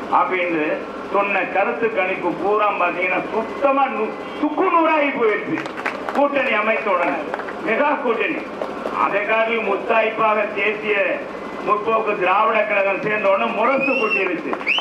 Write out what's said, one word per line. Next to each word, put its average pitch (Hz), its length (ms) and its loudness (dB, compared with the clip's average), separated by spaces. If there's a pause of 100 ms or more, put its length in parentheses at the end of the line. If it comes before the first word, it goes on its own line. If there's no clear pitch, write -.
(140)
அப்படின்னு 175 500 2 (480)
சொன்ன 202 300 0 (140)
கருத்து 226 400 0
கணிப்பு 185 360 0
பூரா 202 400 2
பாத்தீங்கன்னா, 180 480 0 (140)
சுத்தமா 277 540 2
நு-, 214 260 -4 (260)
சுக்கு 302 300 0
நூறாகி 320 400 4
போயிடுச்சு. 233 480 0 (560)
கூட்டணி 285 400 2
அமைத்த 214 360 0
உடனே 175 280 0 (480)
மெகா 240 240 2 (120)
கூட்டணி, 214 380 -2 (640)
அதை 185 220 0
காட்டிலும் 220 440 0
முத்தாய்ப்பாக 214 760 2 (100)
தேசிய 208 400 0 (720)
முற்போக்கு 208 540 2
திராவிட 208 440 4
கழகம் 196 380 0
சேர்ந்த 208 280 0
உடனே 214 220 2
முரசு 240 420 2
கொட்டிருச்சு. 202 580 0 (300)